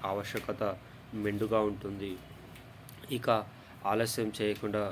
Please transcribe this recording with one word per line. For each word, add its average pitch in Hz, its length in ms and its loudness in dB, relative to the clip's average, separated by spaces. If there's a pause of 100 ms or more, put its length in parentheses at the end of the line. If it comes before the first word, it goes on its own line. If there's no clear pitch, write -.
ఆవశ్యకత 101 580 -2 (520)
మెండుగా 104 460 4
ఉంటుంది. 101 500 0 (1000)
ఇక 127 200 2 (560)
ఆలస్యం 110 420 4 (140)
చేయకుండా 104 500 2